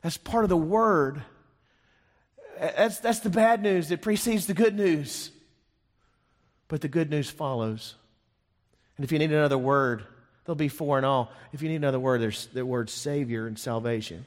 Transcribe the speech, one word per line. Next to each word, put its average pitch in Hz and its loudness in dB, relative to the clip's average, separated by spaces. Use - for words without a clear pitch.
That's 170 -4
part 226 0
of 202 2
the 180 4
word. 160 2
That's, 185 0
that's 226 0
the 220 -4
bad 220 4
news 185 0
that 175 -2
precedes 214 0
the 196 -2
good 208 4
news. 165 -2
But 156 -4
the 156 -6
good 147 0
news 151 -2
follows. 113 -4
And 143 -4
if 127 -4
you 156 2
need 156 2
another 147 4
word, 127 2
there'll 165 -4
be 147 0
four 143 0
in 131 2
all. 131 0
If 143 -10
you 156 -4
need 160 -2
another 139 0
word, 127 2
there's 110 -4
the 127 -6
word 123 -2
Savior 123 -4
and 110 -10
salvation. 113 -4